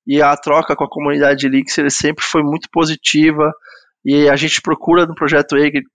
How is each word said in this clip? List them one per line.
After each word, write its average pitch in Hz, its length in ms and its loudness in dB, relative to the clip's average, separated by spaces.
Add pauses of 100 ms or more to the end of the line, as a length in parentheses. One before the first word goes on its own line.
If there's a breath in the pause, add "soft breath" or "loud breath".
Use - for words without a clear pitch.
e 143 140 0
a 143 160 4
troca 151 400 -2
com 156 80 -4
a - 60 -8
comunidade 143 560 0
Elixir 135 440 0
sempre 151 320 -4
foi 160 200 -2
muito 151 280 -4
positiva, 156 800 0 (540 loud breath)
e 143 240 4
a 143 80 4
gente 151 240 -4
procura 165 460 0
no 160 80 -12
Projeto 147 420 0
Eiger 147 260 0 (120)